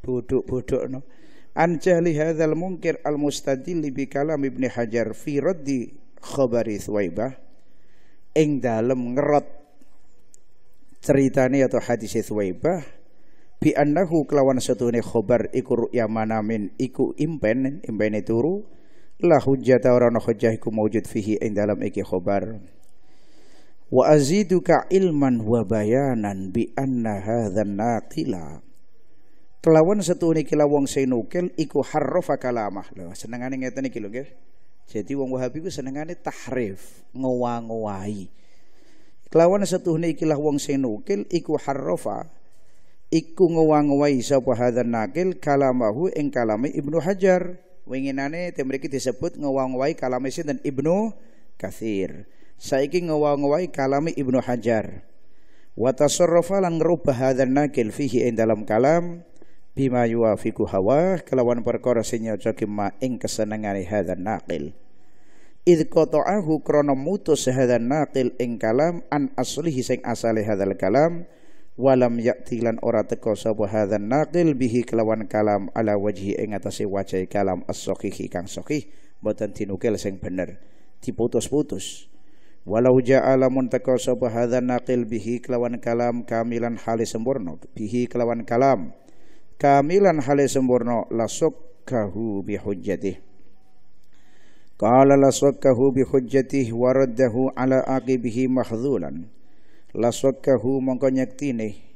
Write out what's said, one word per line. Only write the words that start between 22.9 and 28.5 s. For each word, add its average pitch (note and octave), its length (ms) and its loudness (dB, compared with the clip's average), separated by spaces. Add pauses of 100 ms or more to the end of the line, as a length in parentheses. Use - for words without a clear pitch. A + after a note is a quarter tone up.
Wa B2+ 160 8
aziduka E3 800 4
ilman D3 540 4
wa A2+ 240 2
bayanan G#2+ 840 0
bi A2 240 -2
anna A#2 480 -2
hadzan G#2 560 0
naqila. A2 880 -4 (960)